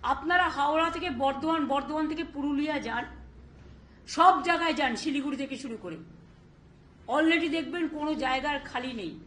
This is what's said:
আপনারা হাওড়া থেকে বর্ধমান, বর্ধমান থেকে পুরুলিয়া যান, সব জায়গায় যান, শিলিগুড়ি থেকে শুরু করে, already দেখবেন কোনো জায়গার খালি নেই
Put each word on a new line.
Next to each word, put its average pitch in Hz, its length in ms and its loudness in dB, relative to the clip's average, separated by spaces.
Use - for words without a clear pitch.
আপনারা 339 340 4
হাওড়া 302 400 2
থেকে 339 120 -4
বর্ধমান, 294 400 0
বর্ধমান 285 380 -2
থেকে 320 140 -4
পুরুলিয়া 285 420 -2
যান, 226 180 -4
সব 349 180 10
জায়গায় 330 320 2
যান, 262 120 2
শিলিগুড়ি 285 400 -2
থেকে 269 220 -6
শুরু 226 200 -8
করে, 165 140 -8
already 320 420 4
দেখবেন 320 280 -2
কোনো 302 140 -2
জায়গার 262 340 0
খালি 247 300 -6
নেই 170 120 -6